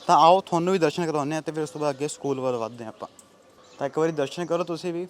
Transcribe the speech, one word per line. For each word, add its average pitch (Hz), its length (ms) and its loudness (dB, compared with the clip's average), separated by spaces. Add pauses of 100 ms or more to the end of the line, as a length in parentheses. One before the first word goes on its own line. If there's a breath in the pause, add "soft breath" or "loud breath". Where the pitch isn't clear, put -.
ਤਾਂ 175 100 8
ਆਓ 170 240 8
ਤੁਹਾਨੂੰ 175 320 0
ਵੀ 196 60 0
ਦਰਸ਼ਨ 160 260 0
ਕਰਵਾਉਂਦੇ 151 300 -2
ਹਾਂ 156 60 -4
ਤੇ 156 100 -8
ਫਿਰ 156 120 -6
ਉਸ 147 60 -6
ਤੋਂ 151 120 -10
ਬਾਅਦ 147 140 -2
ਅੱਗੇ 143 120 -4
ਸਕੂਲ 139 320 -6
ਵੱਲ 127 160 -2
ਵੱਧਦੇ 113 280 -8
ਹਾਂ 110 80 -12
ਆਪਾਂ। - 160 -14 (720)
ਤਾਂ 143 80 -4
ਇੱਕ 135 100 -6
ਵਾਰੀ 165 140 0
ਦਰਸ਼ਨ 151 340 -6
ਕਰੋ 170 180 -2
ਤੁਸੀਂ 175 300 -6
ਵੀ 175 160 -8